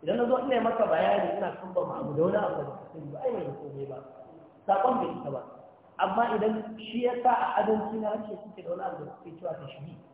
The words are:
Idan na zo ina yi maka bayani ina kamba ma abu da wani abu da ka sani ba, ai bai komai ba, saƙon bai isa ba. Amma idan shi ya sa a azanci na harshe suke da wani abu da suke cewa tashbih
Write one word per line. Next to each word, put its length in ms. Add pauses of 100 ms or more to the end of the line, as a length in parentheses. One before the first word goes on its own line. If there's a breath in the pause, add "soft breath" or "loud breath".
Idan 140
na 80
zo 140
ina 180
yi 40
maka 260
bayani 460
ina 200
kamba 300
ma 140
abu 160
da 100
wani 140
abu 200
da 160
ka 160
sani 200
ba, 120
ai 120
bai 140
komai 400
ba, 120 (640)
saƙon 340
bai 140
isa 200
ba. 120 (500)
Amma 380
idan 240 (220)
shi 240
ya 180
sa 140
a 140 (100)
azanci 420
na 100
harshe 280
suke 260
da 80
wani 120
abu 220
da 80
suke 220
cewa 180
tashbih 440 (180)